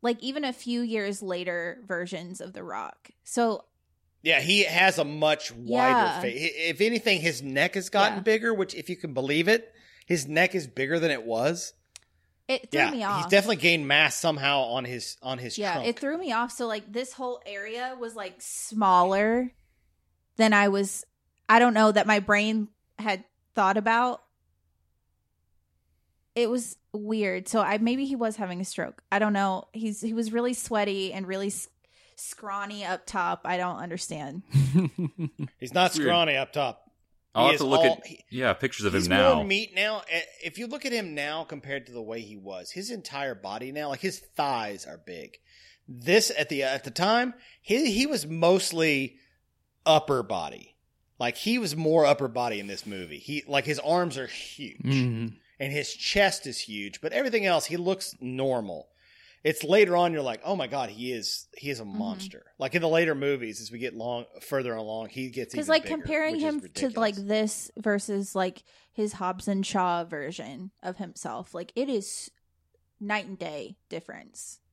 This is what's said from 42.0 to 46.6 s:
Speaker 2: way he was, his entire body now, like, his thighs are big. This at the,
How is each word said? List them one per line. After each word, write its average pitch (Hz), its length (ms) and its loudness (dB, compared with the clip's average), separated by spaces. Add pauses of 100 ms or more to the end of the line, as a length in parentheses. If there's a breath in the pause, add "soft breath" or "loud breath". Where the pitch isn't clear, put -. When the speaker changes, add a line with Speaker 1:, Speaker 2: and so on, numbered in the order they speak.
Speaker 2:
way 113 200 -8
he 107 140 -16
was, 95 360 -14
his 202 200 -10
entire 139 440 -8
body 107 360 -10
now, 147 180 -6
like, 135 120 -8
his 185 180 -4
thighs 117 640 -4
are 87 120 -16
big. 85 400 -14 (500 soft breath)
This 160 500 2
at 151 120 -2
the, 139 140 -2